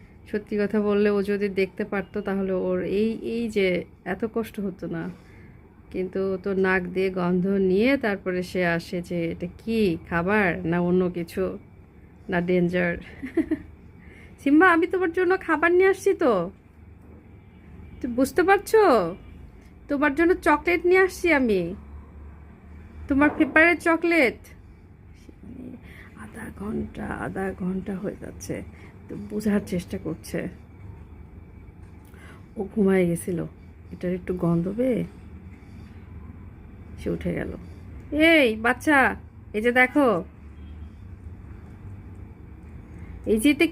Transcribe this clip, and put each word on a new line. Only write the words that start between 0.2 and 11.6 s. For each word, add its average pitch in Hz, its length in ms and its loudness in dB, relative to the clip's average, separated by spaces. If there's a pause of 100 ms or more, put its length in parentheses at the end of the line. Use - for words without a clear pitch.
সত্যি - 320 -6
কথা 208 220 0
বললে, 208 300 4
ও 202 120 2
যদি 202 260 -2
দেখতে 190 360 -2
পারতো, 196 360 -6
তাহলে 196 340 -2
ওর 185 240 0 (140)
এই, 214 180 2 (120)
এই 233 260 -4
যে 202 180 2 (380)
এত 190 180 -6 (100)
কষ্ট 220 280 -6
হতো 190 260 -6
না। 170 180 -6 (840)
কিন্তু 185 340 -4
ও 190 120 -2
তো 185 180 -4
নাক 185 280 2 (100)
দিয়ে 185 180 0
গন্ধ 180 340 0 (180)
নিয়ে 190 340 4
তারপরে 196 460 -2
সে 180 240 -4
আসে 170 360 -2
যে 180 160 -6 (120)
এটা 175 180 -8 (100)
কি 226 220 -2 (260)
খাবার 185 420 2 (160)
না 170 160 0
অন্য 180 300 4
কিছু, 175 320 -6 (840)